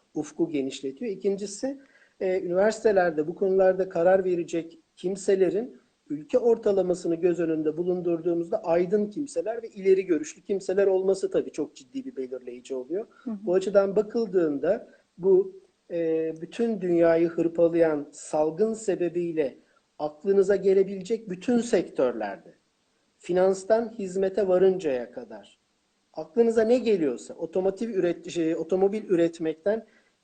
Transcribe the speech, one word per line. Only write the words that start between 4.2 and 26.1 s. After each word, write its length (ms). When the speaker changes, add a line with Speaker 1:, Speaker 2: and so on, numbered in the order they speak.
Speaker 1:
verecek 540
kimselerin 840
ülke 300
ortalamasını 760
göz 260
önünde 360
bulundurduğumuzda 880
aydın 420
kimseler 560
ve 60
ileri 380
görüşlü 360
kimseler 440
olması 440
tabii 200
çok 260
ciddi 280
bir 120
belirleyici 580
oluyor. 360
Speaker 2:
Hı 200
hı. 120
Speaker 1:
Bu 120
açıdan 420
bakıldığında 920
bu, 420
e, 500
bütün 400
dünyayı 480
hırpalayan 840
salgın 600
sebebiyle 840
aklınıza 580
gelebilecek 720
bütün 280
sektörlerde, 960
finanstan 800
hizmete 500
varıncaya 640
kadar, 480